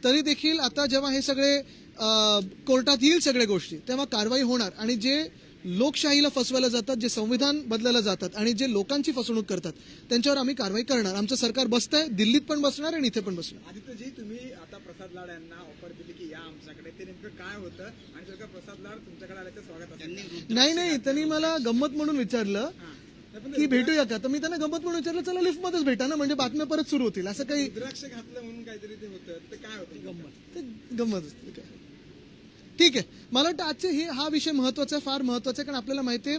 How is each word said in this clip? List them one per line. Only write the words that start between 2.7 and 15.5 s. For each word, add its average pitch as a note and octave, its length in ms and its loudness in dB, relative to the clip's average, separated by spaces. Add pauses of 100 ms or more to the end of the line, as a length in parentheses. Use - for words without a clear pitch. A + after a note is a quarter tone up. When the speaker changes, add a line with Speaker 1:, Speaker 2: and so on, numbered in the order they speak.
Speaker 1:
येईल D#4+ 180 8
सगळ्या B3 280 4
गोष्टी, F3+ 300 0
तेव्हा B3+ 280 -2
कारवाई A#3 360 2
होणार. A#3+ 360 2
आणि A3 180 0
जे C4+ 320 2 (380)
लोकशाहीला C#4+ 640 4
फसवायला B3+ 380 2
जातात, A#3+ 280 0
जे A#3 140 0
संविधान B3+ 560 2
बदलायला A#3 360 2
जातात F#3+ 340 0
आणि A3 180 2
जे B3 180 2
लोकांची C4+ 400 2
फसवणूक A3+ 340 0
करतात, F3 280 -4 (360)
त्यांच्यावर C4+ 280 4
आम्ही C4 180 0
कारवाई G#3+ 280 -2
करणार. A3 320 2
आमचं G#3 200 0
सरकार A#3+ 320 2
बसतंय, D4 400 4
दिल्लीत A3 340 4
पण D4 200 -2
बसणार C#4+ 320 0
आणि D4 140 2
इथे A3+ 120 0
पण F#3+ 160 -4
बसणार. - 340 -10
Speaker 2:
आदित्यजी, A#3+ 520 -14
तुम्ही G#3+ 160 -10 (160)
आता E3+ 240 -18
प्रसाद F3+ 360 -16
लाड F3+ 160 -14
यांना E3 260 -16